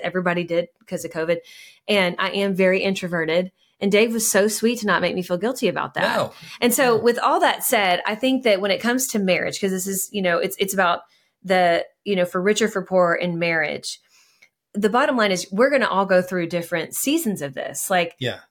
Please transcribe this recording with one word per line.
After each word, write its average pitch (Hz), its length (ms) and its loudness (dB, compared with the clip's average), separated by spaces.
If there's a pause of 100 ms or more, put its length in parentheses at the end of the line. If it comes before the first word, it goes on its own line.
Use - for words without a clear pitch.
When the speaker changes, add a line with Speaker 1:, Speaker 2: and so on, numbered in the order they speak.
Speaker 1:
everybody 175 400 -2
did 170 240 -2 (180)
'cause 165 200 -8
of 165 60 -10
covid. 165 260 -2 (500)
And 185 320 2
I 190 120 -2
am 196 240 0
very 185 260 2
introverted. 175 680 -2 (300)
And 196 100 0
Dave 220 220 4
was 220 160 -2
so 202 180 4
sweet 226 320 0
to 214 80 -4
not 170 140 2
make 175 140 0
me 185 60 -2
feel 180 160 -4
guilty 226 300 -2
about 151 280 -4
that. - 220 0
Speaker 2:
No. - 140 -2 (300)
Speaker 1:
And 240 120 2
so 247 240 4
Speaker 2:
No. 214 60 -2
Speaker 1:
with 233 160 4
all 294 220 2
that 277 220 2
said, 190 420 2
I 214 100 -4
think 262 280 0
that 202 180 4
when 202 100 0
it 185 80 0
comes 247 280 0
to 220 120 -2
marriage, 180 400 0
'cause 196 120 0
this 185 140 -4
is, 196 280 -4
you 202 80 -4
know, 175 180 2
it's, 190 200 -4
it's 196 140 -2
about 180 280 0 (420)
the, 180 420 2 (200)
you 202 100 -2
know, 180 100 2
for 180 160 -4
richer, 214 280 2
for 202 140 -4
poorer 180 320 4
in 175 220 -2
marriage. 160 640 -2 (720)
The 208 160 0
bottom 269 260 2
line 208 160 2
is 175 200 -4
we're 233 180 4
gonna 254 180 2
all 190 180 0
go 185 160 4
through 180 260 -2
different 170 480 -4
seasons 262 460 -2
of 143 120 -8
this. - 360 -8
Like, 175 300 0
Speaker 2:
Yeah. 117 200 -4 (120)